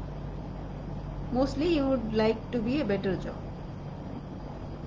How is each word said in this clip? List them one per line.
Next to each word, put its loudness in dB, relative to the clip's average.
Mostly 4
you 6
would 4
like 4
to 2
be 2
a 2
better 2
job. -4